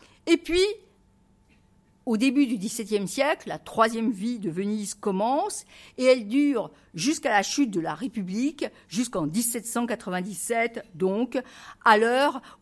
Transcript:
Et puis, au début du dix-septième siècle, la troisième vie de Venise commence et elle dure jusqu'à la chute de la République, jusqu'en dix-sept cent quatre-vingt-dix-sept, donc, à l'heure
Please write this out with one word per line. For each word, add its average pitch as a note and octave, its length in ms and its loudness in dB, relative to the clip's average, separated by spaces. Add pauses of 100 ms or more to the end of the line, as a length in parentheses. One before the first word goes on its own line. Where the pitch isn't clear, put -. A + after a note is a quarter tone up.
(260)
Et E4 120 4
puis, F4 260 0 (1400)
au A3 120 0
début C4+ 280 4
du A3+ 120 -2
dix-septième G3+ 480 -4
siècle, C#4 420 -2
la D#3 100 -6
troisième A3+ 520 0
vie A3+ 280 -4
de F#3 120 -6
Venise G3+ 420 -4
commence A#3+ 720 -2 (320)
et B3+ 80 -2
elle B3+ 240 4
dure B3+ 420 2 (240)
jusqu'à B3+ 360 -2
la G3+ 120 4
chute C4 280 0
de F#3 100 -2
la D#3 140 -4
République, A3+ 720 -4 (220)
jusqu'en G3 380 -2
dix-sept A3+ 380 -2
cent A#3+ 220 -2
quatre-vingt-dix-sept, G#3 1000 -4 (100)
donc, G3 440 0 (440)
à A3 140 8
l'heure B3+ 460 4 (200)